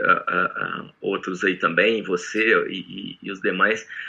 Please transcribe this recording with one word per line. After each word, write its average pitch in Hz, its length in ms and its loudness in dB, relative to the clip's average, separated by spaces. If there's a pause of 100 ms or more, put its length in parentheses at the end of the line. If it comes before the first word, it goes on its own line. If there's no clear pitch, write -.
a, 92 80 4
a, 90 320 0
a, 90 460 -6 (100)
outros 95 420 -4
aí 92 140 2
também, 95 460 2
você 101 520 0 (140)
e, 92 120 -6
e, - 420 -12
e 101 100 -8
os 95 80 -10
demais. 98 480 0 (200)